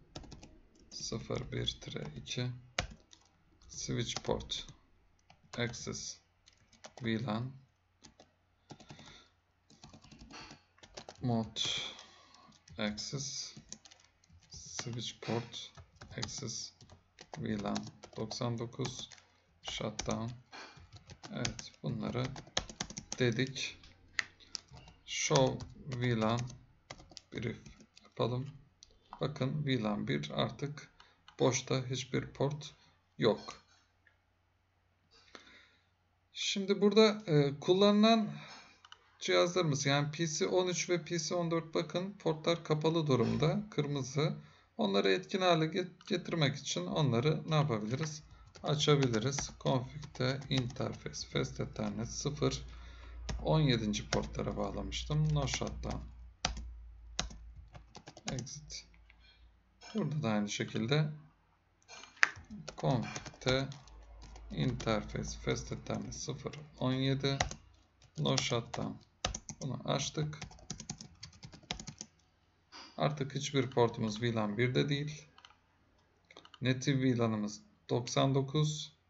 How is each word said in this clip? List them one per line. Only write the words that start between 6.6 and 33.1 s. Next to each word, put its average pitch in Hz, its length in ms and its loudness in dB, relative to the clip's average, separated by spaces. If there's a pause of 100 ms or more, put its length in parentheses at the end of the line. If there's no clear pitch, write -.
V 113 220 0
lan 120 280 -2 (3750)
mode 117 380 0 (1160)
access - 760 -6 (960)
switch - 680 -10
port - 520 -6 (460)
access - 540 -8 (680)
V 110 240 -2
lan 104 140 0 (400)
doksan 117 420 -4
dokuz 123 520 -6 (520)
shutdown. 113 680 -4 (1000)
Evet, - 400 -6 (100)
bunları 120 420 -2 (960)
dedik. 127 600 0 (1300)
Show 131 600 2 (200)
V 123 300 0
lan 110 240 2 (920)
brief - 240 -6 (460)
yapalım. 123 440 -4 (720)
Bakın 147 460 -2
V 127 160 2
lan 104 260 0
bir 147 260 -2
artık 143 560 -4 (480)
boşta, 131 520 2
hiçbir 127 360 -2
port - 480 -2 (440)